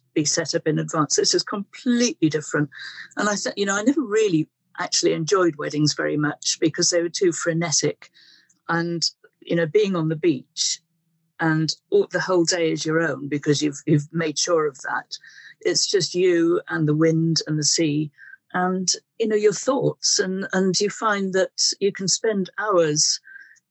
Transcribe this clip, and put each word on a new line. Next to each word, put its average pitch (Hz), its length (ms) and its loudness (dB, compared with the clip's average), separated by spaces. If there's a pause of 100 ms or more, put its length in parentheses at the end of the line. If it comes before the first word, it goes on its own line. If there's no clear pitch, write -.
(140)
be 156 120 0
set 160 280 -2
up 165 140 -2
in 156 100 2
advance. 156 380 -2
This - 180 2
is 180 80 2
completely 233 880 -2
different. 151 400 -2 (460)
And 202 120 -2
I 208 80 0
th-, - 220 -6
you 202 80 0
know, 196 100 -2
I 208 60 -2
never 269 220 2
really 202 440 2 (300)
actually - 360 0
enjoyed 165 420 0
weddings 147 400 0
very 151 220 -2
much - 420 -2
because 165 320 0
they 170 100 2
were 175 80 -2
too 175 220 0
frenetic. 160 800 -2 (580)
And, 170 400 -2 (320)
you - 140 -2
know, 170 100 2
being 196 300 2
on 160 140 0
the 160 60 0
beach - 640 -2 (600)
and 160 340 0 (160)
all, 202 220 2
the 180 80 0
whole 180 240 2
day 165 280 0
is 156 140 -4
your 160 160 0
own 143 260 -4
because 147 360 0
you've, 143 240 -2
you've 147 260 4
made 160 240 -2
sure 160 300 2
of 135 140 -6
that. - 360 -8 (440)
It's 175 280 0
just 185 240 0
you 175 560 4
and 165 180 0
the 151 80 4
wind 160 520 2
and 156 100 -2
the 151 60 -2
sea 151 480 0 (420)
and, 185 380 0 (260)
you 226 100 0
know, 214 80 0
your 208 180 4
thoughts. - 640 0
And, 190 340 -4
and 185 260 2
you 202 120 0
find 196 420 -2
that - 460 0
you 196 120 2
can 196 160 -6
spend 202 520 0
hours 170 600 2 (520)